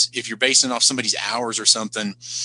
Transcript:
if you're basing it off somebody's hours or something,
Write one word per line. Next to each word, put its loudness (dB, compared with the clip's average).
if -4
you're -8
basing 4
it -2
off 0
somebody's 0
hours -2
or -6
something, 0